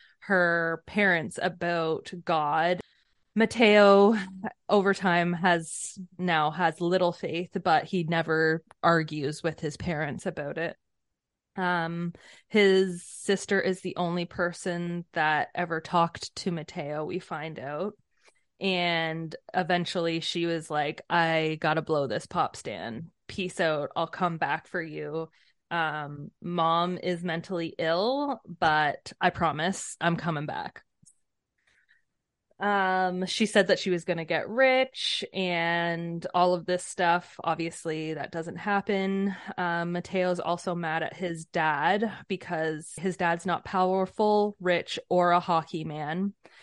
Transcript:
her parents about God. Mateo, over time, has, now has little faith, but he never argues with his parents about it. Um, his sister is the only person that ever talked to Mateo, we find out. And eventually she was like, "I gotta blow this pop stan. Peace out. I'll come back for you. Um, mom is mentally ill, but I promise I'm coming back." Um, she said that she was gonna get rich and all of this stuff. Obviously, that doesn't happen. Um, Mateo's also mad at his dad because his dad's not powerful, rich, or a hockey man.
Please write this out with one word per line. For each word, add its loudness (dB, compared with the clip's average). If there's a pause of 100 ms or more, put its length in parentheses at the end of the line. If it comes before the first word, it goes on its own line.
(200)
her 2
parents 2
about -2 (140)
God. 2 (540)
Mateo, 8 (520)
over 4
time, 2
has, 0 (220)
now 2
has 0
little 4
faith, -6
but 4
he 0
never 2 (200)
argues 2
with -4
his -6
parents -4
about -6
it. -6 (840)
Um, -2 (360)
his 4
sister -2
is 0
the -8
only -2
person -4
that 0
ever -4
talked -2
to -4
Mateo, -6
we -6
find -8
out. -6 (680)
And -2 (200)
eventually 0
she -2
was -2
like, -2
"I 2
gotta 2
blow 0
this -4
pop -2
stan. -10 (160)
Peace -6
out. 0
I'll 0
come -4
back -4
for -6
you. -8 (400)
Um, -6 (120)
mom 2
is -4
mentally -4
ill, 0
but 0
I 4
promise -2
I'm 0
coming -4
back." -10 (1800)
Um, 0
she 0
said 4
that 4
she -4
was 0
gonna -2
get -2
rich 2 (120)
and -2
all 4
of -4
this -2
stuff. 0
Obviously, -4
that -8
doesn't -8
happen. 0 (220)
Um, -2
Mateo's -2
also -4
mad -4
at -6
his -8
dad 0 (180)
because -4
his -4
dad's 0
not -2
powerful, 2
rich, 0 (120)
or 6
a 6
hockey -2
man. -4 (300)